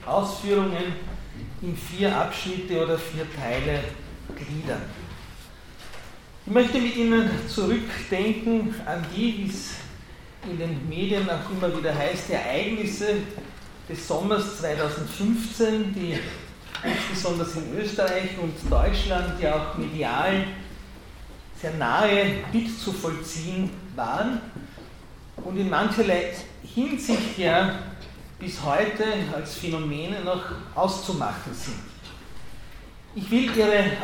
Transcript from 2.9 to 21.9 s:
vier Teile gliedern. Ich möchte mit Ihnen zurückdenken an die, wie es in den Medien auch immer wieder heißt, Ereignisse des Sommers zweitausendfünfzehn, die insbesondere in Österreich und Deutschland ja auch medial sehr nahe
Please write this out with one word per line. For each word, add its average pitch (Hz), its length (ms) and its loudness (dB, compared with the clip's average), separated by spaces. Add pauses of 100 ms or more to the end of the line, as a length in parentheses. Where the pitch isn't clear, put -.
vier 156 380 -4
Teile 135 480 0 (520)
gliedern. 143 480 -4 (1600)
Ich 202 80 0
möchte 247 260 8
mit 233 160 2
Ihnen 226 340 6 (200)
zurückdenken 220 1200 2 (120)
an 165 180 -2 (100)
die, 220 260 2
wie 196 100 0
es - 220 -4 (800)
in 170 80 -4
den 160 300 -2
Medien 190 420 2
auch 165 220 -2
immer 180 260 2
wieder 151 160 2
heißt, 151 360 0
Ereignisse 202 880 2 (720)
des - 180 -8
Sommers 196 520 2
zweitausendfünfzehn, 196 1300 2
die 175 240 -2 (720)
insbesondere 175 600 0 (100)
in 151 180 -4
Österreich 190 520 2 (120)
und 160 120 -2 (180)
Deutschland 175 720 4
ja 151 140 4
auch 156 220 -2
medial 156 680 2 (1160)
sehr 160 120 -2
nahe 190 600 6 (180)